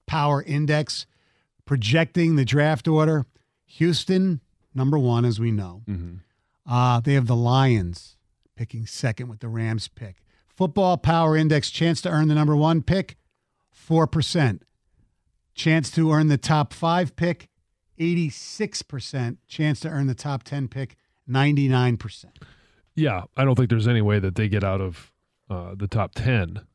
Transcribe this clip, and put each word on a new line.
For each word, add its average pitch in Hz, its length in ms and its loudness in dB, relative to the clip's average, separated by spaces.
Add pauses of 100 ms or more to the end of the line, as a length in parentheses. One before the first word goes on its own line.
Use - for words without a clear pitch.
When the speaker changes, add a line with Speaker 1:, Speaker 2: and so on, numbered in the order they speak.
Speaker 1:
power 147 380 0
index, 151 600 -2 (580)
projecting 156 720 2
the 135 80 4
draft 147 420 0
order. 156 400 2 (400)
Houston, 180 720 0 (340)
number 135 240 2
one, 120 260 2
as 113 160 0
we 117 100 0
know. 98 380 -6
Speaker 2:
Mm-hmm. 87 280 -8 (540)
Speaker 1:
Uh, 123 300 2
they 143 140 0
have 131 120 2
the 120 80 0
Lions 120 840 0 (360)
picking 113 300 -10
second 123 440 -6
with 110 120 -16
the 117 80 -10
Rams 113 400 -4
pick. - 280 -18 (420)
Football 185 380 2
Power 165 400 2
Index, 156 340 2
chance 165 300 0
to 180 100 -6
earn 156 160 2
the 151 80 2
number 151 220 4
one 156 260 2
pick, - 340 -4 (540)
four 160 380 2
percent. 139 540 0 (920)
Chance 160 380 0
to 160 180 2
earn 156 160 4
the 143 100 4
top 151 380 0
five 170 400 -2
pick, - 340 -4 (480)
eighty-six 175 840 -4
percent. 123 640 -8
Chance 151 340 -2
to 160 80 -8
earn 139 200 -2
the 123 80 -4
top 139 260 -8
ten 139 240 -8
pick, 135 300 -12 (320)
ninety-nine 131 680 2
percent. - 440 -16 (560)
Speaker 2:
Yeah, 117 260 0 (140)
I 135 80 2
don't 131 100 4
think 120 160 2
there's 113 160 2
any 120 160 4
way 104 160 4
that 95 160 -2
they 107 140 0
get 101 160 0
out 98 160 -2
of, 90 320 -8 (360)
uh, 92 280 -10
the 98 100 -6
top 101 300 -2
ten, 101 460 0 (120)